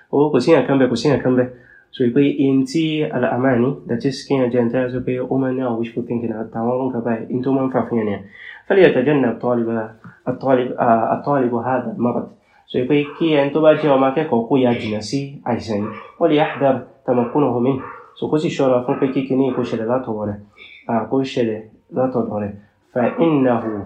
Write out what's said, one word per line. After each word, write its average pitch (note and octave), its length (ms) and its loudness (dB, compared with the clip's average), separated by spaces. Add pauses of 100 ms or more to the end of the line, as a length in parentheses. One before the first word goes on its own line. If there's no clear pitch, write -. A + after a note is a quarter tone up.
(100)
"Oh, D3 220 2
kò C3+ 80 4
sí E3 120 2
nǹkan C#3 260 4
bẹ́ẹ̀, B2+ 120 4
kò A#2+ 40 0
sí C3 140 0
nǹkan B2+ 280 2
bẹ́ẹ̀." B2+ 120 2 (440)
So, C3 120 -2 (100)
pé C#3+ 80 4
in C3+ 420 2
tí D#3 380 -2
al-amani, B2 720 0 (140)
that A#2 160 -4
is, C3+ 240 -4
kí C#3 60 0
yàn B2+ 160 2
jẹ́ B2 100 2
ẹni A#2 100 0
tí B2+ 80 -2
a B2+ 100 0
sọ B2+ 120 -6
pé B2+ 180 -4
ó B2+ 200 -4
máa C3 120 0
ń B2+ 60 -2
ní C3 60 -2
àwọn A#2 160 -2
wishful A#2 280 -6
thinking A#2 260 -4
àtàwọn A#2+ 540 -4
nǹkan A#2+ 180 -4
báyìí, A2+ 240 -4
in B2+ 140 -4
tó C3+ 100 -2
máa C3 140 0
ń C3 40 -4
fà B2+ 180 0
fún A#2+ 80 -2
yàn A2 100 0
nìyẹn. G2 160 -4 (460)
فليتجنب D3 560 4
الطالب، A#2 440 0 (600)
الطالب، B2+ 440 2
آه، A2+ 420 2
الطالب C3 400 0
هذا A#2 420 -2
المرض. A#2+ 300 -2 (400)
So, - 120 -4 (100)
pé D3 160 4 (140)
kí E3 160 2
ẹni C#3+ 180 4
tó D#3+ 80 0
bá D#3 140 8
jẹ́ D3+ 160 2
ọmọ C3+ 160 4
akẹ́kọ̀ọ́ C3 420 0
kó C#3+ 80 2
ya B2 160 4
jìnnà G#2+ 280 -4
sí C#3 200 -6 (240)
àìsàn G#2 340 -4
yìí. G#2+ 100 -4 (320)
وليحذر D3 560 2 (300)
تمكنه B2 520 0
منه. B2+ 220 0 (340)
So, A#2+ 140 -6
kó D3+ 100 0
sì D#3+ 100 -2
ṣọ́ra B2+ 380 2
fún C#3 140 -2
pé C#3 140 2
kí C3+ 120 -2
kíní C3 300 2
kó B2 60 0
ṣẹlẹ̀ A#2 240 -4
látọwọ́ A2+ 400 -4
rẹ̀, G#2 120 -6 (480)
ah, A2+ 240 -2
kó C3+ 120 0
ṣẹlẹ̀ A2+ 380 -2 (320)
látọ̀dọ̀ B2 480 -2
rẹ̀. G2+ 120 -4 (420)
فإنه B2+ 680 2 (240)